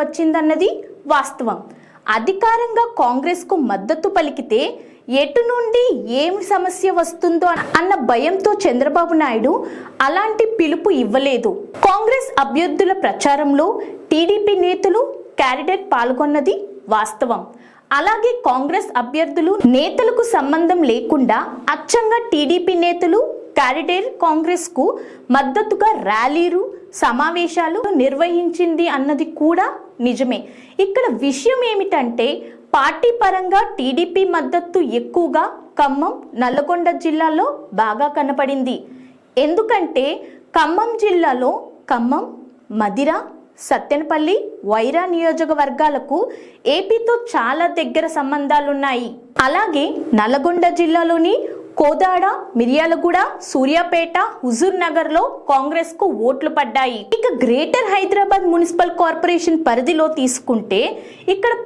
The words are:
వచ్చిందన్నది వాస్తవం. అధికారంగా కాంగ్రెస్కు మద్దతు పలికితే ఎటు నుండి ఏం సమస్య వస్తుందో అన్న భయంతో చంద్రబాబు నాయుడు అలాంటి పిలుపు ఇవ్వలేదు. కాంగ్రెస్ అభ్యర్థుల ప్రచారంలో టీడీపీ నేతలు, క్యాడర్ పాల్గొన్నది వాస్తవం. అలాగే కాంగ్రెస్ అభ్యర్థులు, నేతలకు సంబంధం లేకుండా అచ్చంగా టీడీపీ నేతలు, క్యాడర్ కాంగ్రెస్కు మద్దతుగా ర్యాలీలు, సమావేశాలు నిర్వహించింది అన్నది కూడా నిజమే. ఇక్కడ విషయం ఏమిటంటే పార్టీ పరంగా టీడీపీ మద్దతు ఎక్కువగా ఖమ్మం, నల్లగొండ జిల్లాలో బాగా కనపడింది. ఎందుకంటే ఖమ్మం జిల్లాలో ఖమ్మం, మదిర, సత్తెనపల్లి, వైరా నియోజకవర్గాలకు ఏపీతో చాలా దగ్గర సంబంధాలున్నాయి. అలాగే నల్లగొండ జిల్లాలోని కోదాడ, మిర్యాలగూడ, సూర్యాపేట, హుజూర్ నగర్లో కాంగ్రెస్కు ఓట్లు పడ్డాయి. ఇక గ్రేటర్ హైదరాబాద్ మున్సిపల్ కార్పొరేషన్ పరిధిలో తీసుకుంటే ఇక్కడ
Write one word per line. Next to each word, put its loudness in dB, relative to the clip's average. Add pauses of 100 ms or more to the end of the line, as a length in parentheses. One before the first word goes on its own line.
వచ్చిందన్నది 2 (440)
వాస్తవం. -2 (580)
అధికారంగా 0 (160)
కాంగ్రెస్కు -2 (140)
మద్దతు -2
పలికితే -2 (640)
ఎటు 0
నుండి 0 (380)
ఏం 0 (160)
సమస్య 0 (100)
వస్తుందో 0 (320)
అన్న 0 (200)
భయంతో 2 (140)
చంద్రబాబు 2
నాయుడు 2 (540)
అలాంటి 2 (140)
పిలుపు 2 (120)
ఇవ్వలేదు. 0 (380)
కాంగ్రెస్ 2 (140)
అభ్యర్థుల 0 (100)
ప్రచారంలో 2 (440)
టీడీపీ 2 (120)
నేతలు, 2 (400)
క్యాడర్ 0
పాల్గొన్నది 2 (380)
వాస్తవం. -2 (560)
అలాగే 2 (180)
కాంగ్రెస్ 0 (120)
అభ్యర్థులు, 0 (220)
నేతలకు 2 (120)
సంబంధం 2 (100)
లేకుండా 2 (380)
అచ్చంగా 0 (140)
టీడీపీ 0 (100)
నేతలు, 2 (360)
క్యాడర్ 0 (160)
కాంగ్రెస్కు 0 (500)
మద్దతుగా 2 (180)
ర్యాలీలు, 0 (400)
సమావేశాలు 0 (200)
నిర్వహించింది 0 (100)
అన్నది -2 (140)
కూడా 2 (400)
నిజమే. 0 (460)
ఇక్కడ 0 (200)
విషయం 0 (120)
ఏమిటంటే 0 (480)
పార్టీ 2 (100)
పరంగా 2 (160)
టీడీపీ 0 (140)
మద్దతు -2 (200)
ఎక్కువగా 0 (360)
ఖమ్మం, 0 (280)
నల్లగొండ 0 (160)
జిల్లాలో 0 (360)
బాగా 0 (100)
కనపడింది. -2 (680)
ఎందుకంటే 0 (520)
ఖమ్మం 2 (140)
జిల్లాలో 2 (400)
ఖమ్మం, 0 (560)
మదిర, 0 (560)
సత్తెనపల్లి, 0 (360)
వైరా 0
నియోజకవర్గాలకు 0 (580)
ఏపీతో 0 (160)
చాలా 0 (140)
దగ్గర 0 (120)
సంబంధాలున్నాయి. -2 (360)
అలాగే 0 (320)
నల్లగొండ 2 (140)
జిల్లాలోని 2 (460)
కోదాడ, 2 (340)
మిర్యాలగూడ, 2 (320)
సూర్యాపేట, 0 (240)
హుజూర్ 0
నగర్లో 0 (280)
కాంగ్రెస్కు 0 (220)
ఓట్లు -2
పడ్డాయి. -2 (180)
ఇక -2 (160)
గ్రేటర్ 0
హైదరాబాద్ 2
మున్సిపల్ 2
కార్పొరేషన్ 0 (100)
పరిధిలో 2 (120)
తీసుకుంటే -2 (540)
ఇక్కడ 0 (140)